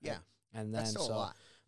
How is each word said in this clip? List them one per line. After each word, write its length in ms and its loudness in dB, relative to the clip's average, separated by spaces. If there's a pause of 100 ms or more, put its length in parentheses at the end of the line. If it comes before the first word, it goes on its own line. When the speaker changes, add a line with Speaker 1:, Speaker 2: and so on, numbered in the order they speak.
Speaker 1:
right? 100 -2
Speaker 2:
Yeah. 60 -4 (340)
Speaker 1:
And 220 -2
Speaker 2:
That's 140 2
Speaker 1:
then, 40 2
Speaker 2:
still 120 2
a 40 0
Speaker 1:
so, 80 2
Speaker 2:
lot. 200 0 (320)